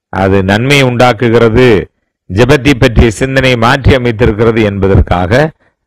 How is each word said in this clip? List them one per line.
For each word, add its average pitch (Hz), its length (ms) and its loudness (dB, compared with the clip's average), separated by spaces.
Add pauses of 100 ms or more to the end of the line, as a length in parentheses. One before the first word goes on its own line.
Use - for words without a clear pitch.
அது 95 340 0
நன்மை 120 400 0
உண்டாக்குகிறது, 117 1040 0 (460)
ஜெபத்தை 123 440 0
பற்றிய 120 320 2
சிந்தனை 131 460 -2
மாற்றி 127 380 0
அமைத்திருக்கிறது 113 720 0
என்பதற்காக 98 840 0 (360)